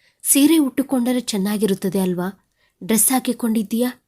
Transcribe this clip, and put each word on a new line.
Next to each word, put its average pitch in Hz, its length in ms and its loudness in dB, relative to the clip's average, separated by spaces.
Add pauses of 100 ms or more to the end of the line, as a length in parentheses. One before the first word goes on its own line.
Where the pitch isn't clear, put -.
(240)
ಸೀರೆ 294 340 4
ಉಟ್ಟುಕೊಂಡರೆ 254 640 0
ಚೆನ್ನಾಗಿರುತ್ತದೆ 196 800 -2
ಅಲ್ವಾ, 185 500 -4 (340)
ಡ್ರೆಸ್ 220 280 0
ಹಾಕಿಕೊಂಡಿದ್ದೀಯಾ?" 240 800 -2 (160)